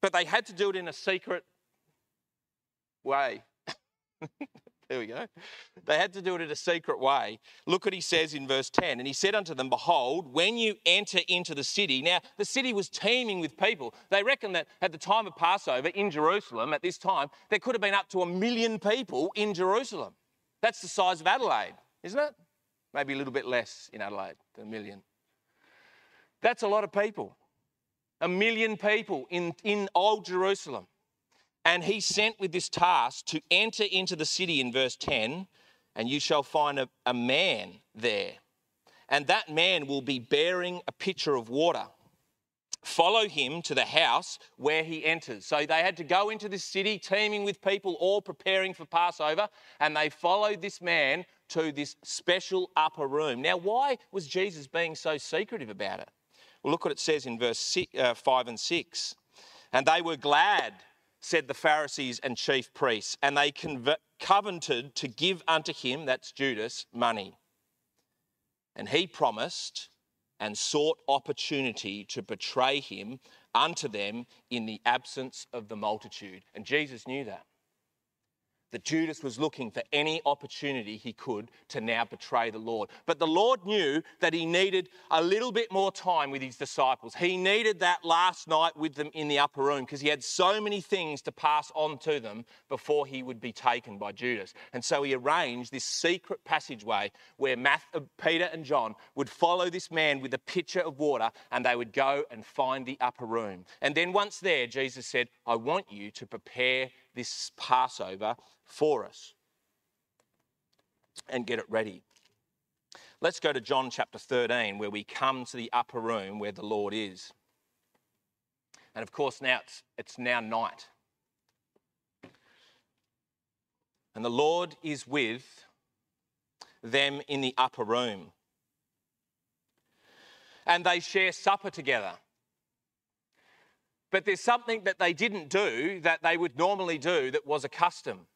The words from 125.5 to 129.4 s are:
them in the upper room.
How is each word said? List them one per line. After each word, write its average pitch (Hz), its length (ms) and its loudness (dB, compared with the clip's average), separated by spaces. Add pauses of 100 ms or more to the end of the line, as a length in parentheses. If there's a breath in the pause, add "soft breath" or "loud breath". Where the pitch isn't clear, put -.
them 139 440 2
in 139 140 -2
the 127 160 -2
upper 127 280 0
room. 107 480 -2 (2250 soft breath)